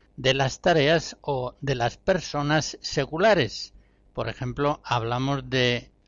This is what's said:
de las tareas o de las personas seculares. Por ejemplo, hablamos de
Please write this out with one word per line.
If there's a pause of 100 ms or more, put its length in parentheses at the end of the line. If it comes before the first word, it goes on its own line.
(160)
de
las
tareas
o
de
las
personas
seculares. (400)
Por
ejemplo,
hablamos
de (160)